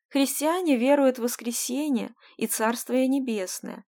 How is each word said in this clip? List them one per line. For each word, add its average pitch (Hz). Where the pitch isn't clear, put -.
Христиане 294
веруют 262
в -
воскресение 240
и 220
Царствие 240
Небесное 233